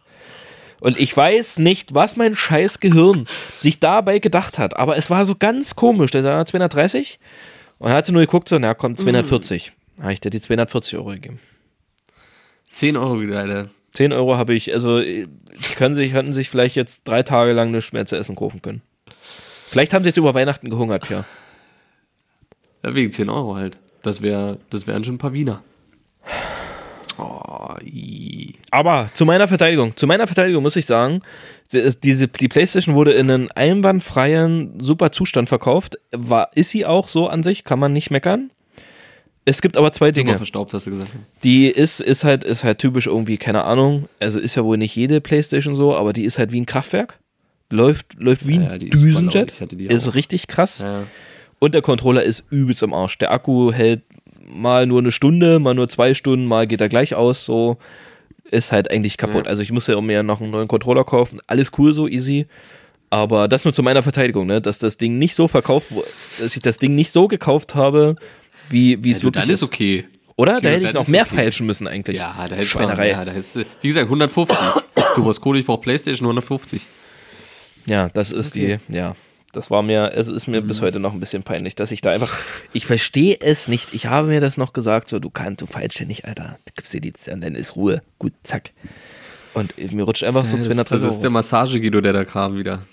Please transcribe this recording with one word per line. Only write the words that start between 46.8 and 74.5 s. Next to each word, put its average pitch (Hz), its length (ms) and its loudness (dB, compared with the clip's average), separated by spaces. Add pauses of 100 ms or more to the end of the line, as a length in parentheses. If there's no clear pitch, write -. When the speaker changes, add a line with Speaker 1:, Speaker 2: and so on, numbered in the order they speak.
Speaker 1:
Läuft, 123 480 2
läuft 131 280 0
wie 147 80 2
ein 175 80 4
Speaker 2:
Ja, 139 100 -2
ja, 92 40 -10
die - 120 -10
ist - 40 0
Speaker 1:
Düsenjet. 156 400 6
Speaker 2:
ballaunig, 208 280 -2
hatte 90 160 -12
die 95 100 -10
Speaker 1:
Ist 117 220 2
Speaker 2:
auch. - 60 -6
Speaker 1:
richtig 151 320 -4
krass. - 320 -2
Speaker 2:
Ja, 101 220 -6
ja. 101 60 -12 (520)
Speaker 1:
Und 151 140 4
der 156 80 4
Controller 127 420 2
ist - 280 -2
übelst 135 320 0
im 104 100 -2
Arsch. 92 260 -4
Der - 120 0
Akku 123 400 2
hält 117 300 2 (460)
mal 123 400 2
nur 123 120 4
eine 123 120 2
Stunde, 165 480 4
mal 131 140 2
nur 127 160 0
zwei 127 240 2
Stunden, 131 320 0
mal 113 220 2
geht 110 140 -2
er 107 80 0
gleich 127 260 0
aus, 123 300 0
so. 117 320 0 (760)
Ist 113 200 0
halt 101 200 2
eigentlich 104 260 -2
kaputt. 104 280 -2
Speaker 2:
Ja. - 40 -8
Speaker 1:
Also 104 120 -2
ich 104 100 -6
muss 120 160 -2
ja 104 140 2
mir 107 220 0
noch 104 180 -2
einen 110 100 -8
neuen 110 160 -4
Controller 123 380 2
kaufen. 120 420 0
Alles 131 300 0
cool 151 160 6
so, 151 140 -2
easy. 139 400 -2 (640)
Aber 107 380 2
das 131 160 0
nur 156 100 2
zu - 100 0
meiner 131 200 2
Verteidigung, 123 440 0
ne? 101 140 0
Dass 101 180 -4
das 110 180 -2
Ding 117 220 -2
nicht 160 160 0
so 165 120 4
verkauft 139 440 0
wu-, 107 120 -6 (360)
dass 117 160 -4
ich 135 60 -8
das 117 160 0
Ding 135 180 0
nicht 151 160 2
so 180 160 4
gekauft 156 480 0
habe, 147 400 4 (540)
wie, 123 340 4
wie 123 80 2
Speaker 2:
Ja, 113 40 2
Speaker 1:
es 98 60 -6
Speaker 2:
du, 127 60 2
Speaker 1:
wirklich 95 160 0
Speaker 2:
dann 120 100 -2
Speaker 1:
ist. 190 80 0
Speaker 2:
ist 139 60 -2
okay. 98 380 -2 (320)
Speaker 1:
Oder? 165 160 4
Da 254 60 0
Speaker 2:
Guido, 165 120 2
Speaker 1:
hätte 170 80 2
ich 185 80 -2
Speaker 2:
dann 180 80 -4
Speaker 1:
noch 143 80 0
Speaker 2:
ist - 60 -4
Speaker 1:
mehr 170 160 6
Speaker 2:
okay. - 100 -8
Speaker 1:
feilschen 117 320 0
müssen 101 200 -4
eigentlich. 95 300 -6
Speaker 2:
Ja, 90 160 -8 (160)
da 90 60 -8
hättest 101 180 -2
du, - 60 -2
Speaker 1:
Schweinerei. 101 320 0
Speaker 2:
ja, 98 120 -4
da 92 80 -10
hättest 95 260 -8
du, 113 80 -4 (160)
wie 143 60 -2
gesagt, 147 220 0
hundertfünfzig. 151 480 0 (580)